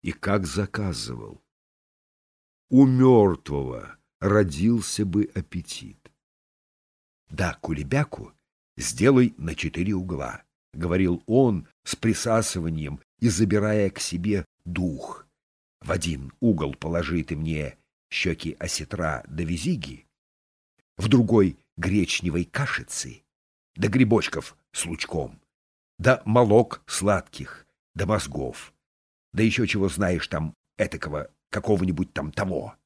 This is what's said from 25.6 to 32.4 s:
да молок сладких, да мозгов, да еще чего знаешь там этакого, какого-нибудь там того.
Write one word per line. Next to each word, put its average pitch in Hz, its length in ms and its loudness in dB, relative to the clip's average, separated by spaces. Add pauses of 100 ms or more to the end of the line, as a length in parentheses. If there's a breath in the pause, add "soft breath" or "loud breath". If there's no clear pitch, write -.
да 127 280 2
молок 113 600 4
сладких, - 800 -4 (300)
да 95 100 -2
мозгов, 67 680 -4 (580)
да 104 120 0
еще 113 220 2
чего 98 220 0
знаешь 90 400 -2
там 80 260 -6 (240)
этакого, - 540 -6 (180)
какого-нибудь 92 640 0
там 76 220 -8
того. 95 420 -6 (100)